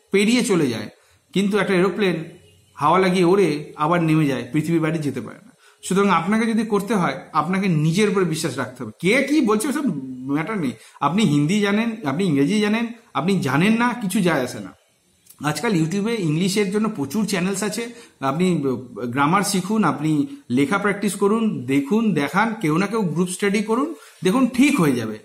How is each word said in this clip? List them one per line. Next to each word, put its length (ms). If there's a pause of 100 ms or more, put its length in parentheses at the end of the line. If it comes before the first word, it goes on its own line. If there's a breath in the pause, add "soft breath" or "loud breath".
(120)
পেরিয়ে 340
চলে 220
যায়, 220 (440 soft breath)
কিন্তু 240
একটা 160
এরোপ্লেন 500 (500)
হাওয়া 260
লাগিয়ে 260
ওড়ে 500
আবার 280
নেমে 220
যায়, 280
পৃথিবীর 280
বাইরে 160
যেতে 240
পারে 240
না। 60 (320 soft breath)
সুতরাং 260
আপনাকে 440
যদি 120
করতে 300
হয়, 240 (140)
আপনাকে 340
নিজের 420
উপরে 160
বিশ্বাস 320
রাখতে 260
হবে। 160
কে 240
কি 180
বলছে 260
ওসব 180 (220)
ম্যাটার 500
নেই। 140 (300 loud breath)
আপনি 220
হিন্দি 380
জানেন, 300 (140)
আপনি 180
ইংরেজি 360
জানেন, 280 (260 loud breath)
আপনি 260
জানেন 380
না, 240
কিছু 200
যায় 220
আসে 160
না। 140 (760)
আজকাল 240
YouTube-এ 460
ইংলিশের 520
জন্য 180
প্রচুর 360
চ্যানেলস 380
আছে, 260 (320 loud breath)
আপনি 400 (460)
গ্রামার 360
শিখুন, 400
আপনি 440 (220 loud breath)
লেখা 280
প্র্যাকটিস 380
করুন, 500
দেখুন, 480
দেখান, 480
কেউ 160
না 100
কেউ 140
গ্রুপ 280
স্টাডি 340
করুন, 320 (280 loud breath)
দেখুন 240
ঠিক 320
হয়ে 160
যাবে। 300